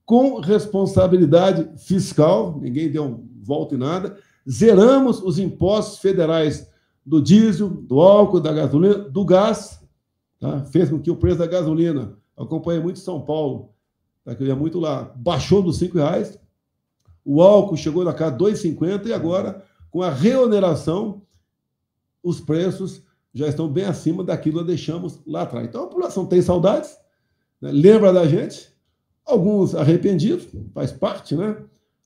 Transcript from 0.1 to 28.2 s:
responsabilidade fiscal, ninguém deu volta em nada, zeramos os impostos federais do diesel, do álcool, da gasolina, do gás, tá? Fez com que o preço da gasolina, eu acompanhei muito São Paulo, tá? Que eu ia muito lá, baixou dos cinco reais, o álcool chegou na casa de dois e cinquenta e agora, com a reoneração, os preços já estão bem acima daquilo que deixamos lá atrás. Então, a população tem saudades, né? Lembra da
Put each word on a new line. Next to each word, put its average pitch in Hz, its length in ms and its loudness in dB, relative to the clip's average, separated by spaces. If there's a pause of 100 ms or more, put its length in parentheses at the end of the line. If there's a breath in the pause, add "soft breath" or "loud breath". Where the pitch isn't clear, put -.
responsabilidade 185 1400 2
fiscal, 175 840 0
ninguém 135 320 -6
deu 135 340 -6 (200)
volta 147 300 -6
em 131 40 -6
nada, 185 380 -6 (320 loud breath)
zeramos 226 720 4
os 180 160 -4
impostos 196 600 -2
federais 165 720 -2 (340)
do 151 160 2
diesel, 202 480 4
do 139 320 -2
álcool, 196 380 6
da 156 140 -2
gasolina, 156 420 2
do 196 300 -6
gás, 190 560 0 (580)
tá? 139 260 -8
Fez 165 240 0
com 147 120 -4
que 143 100 -4
o 170 60 -4
preço 175 220 0
da 170 80 -2
gasolina, 160 720 -2 (200)
eu 135 80 -12
acompanhei 160 360 -4
muito 185 200 -6
São 170 200 -10
Paulo, 143 500 -6 (540)
tá? 123 100 -14
Que 135 100 -8
eu - 20 -4
ia 135 80 0
muito 160 240 -4
lá, 151 380 -6
baixou 170 440 0
dos 175 180 -2
cinco 175 200 -2
reais, 170 400 -2 (840)
o 143 180 2
álcool 196 340 6
chegou 160 280 -4
na 165 80 -2
casa 156 200 -4
de 120 60 -8
dois 202 200 0
e - 40 -8
cinquenta 185 460 -4
e 226 40 -4
agora, 180 520 -6 (260 loud breath)
com 180 120 -4
a 180 80 -2
reoneração, 196 1120 0 (1000)
os 175 180 -6
preços 175 640 -4 (320)
já 143 140 -4
estão 160 200 -4
bem 156 160 -4
acima 175 380 -4
daquilo 165 380 -4
que 170 60 -8
deixamos 165 600 -8
lá 170 160 -8
atrás. 117 240 -8
Então, 233 160 -12
a 359 60 -10
população 330 380 -6
tem 180 140 4
saudades, 180 560 0 (640)
né? 143 120 -10
Lembra 190 400 6
da 180 120 4